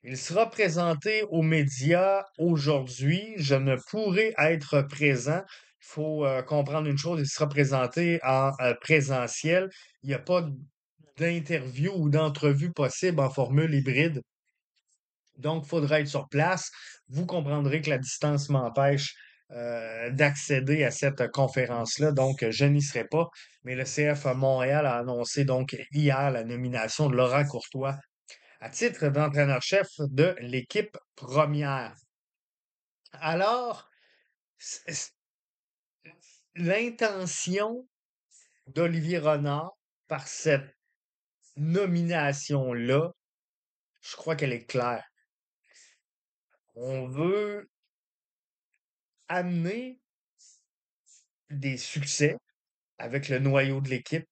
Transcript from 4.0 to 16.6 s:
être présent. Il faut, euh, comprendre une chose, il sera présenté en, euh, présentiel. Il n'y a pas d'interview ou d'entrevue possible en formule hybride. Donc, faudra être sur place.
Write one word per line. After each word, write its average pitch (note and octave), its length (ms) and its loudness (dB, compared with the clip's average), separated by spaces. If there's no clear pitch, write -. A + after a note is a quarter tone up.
être D3 460 2
présent. C#3+ 640 0
Il - 400 -20
faut, D3+ 380 -4
euh, C3+ 180 0
comprendre D3+ 440 0
une C#3 100 0
chose, D#3+ 220 -2
il C#3 80 0
sera D3 220 -2
présenté C#3 760 2
en, C3 280 2
euh, B2 180 2
présentiel. D3+ 920 2
Il C#3 60 -8
n'y C#3 60 -2
a C3+ 40 -6
pas F3 280 0
d'interview D#3 760 -2
ou D#3 140 2
d'entrevue D3 600 2
possible D#3 500 0
en C3+ 80 2
formule C#3+ 440 2
hybride. C3+ 480 2
Donc, D3+ 280 -2
faudra D3+ 360 2
être D3 60 -2
sur C#3 200 -4
place. E3+ 420 0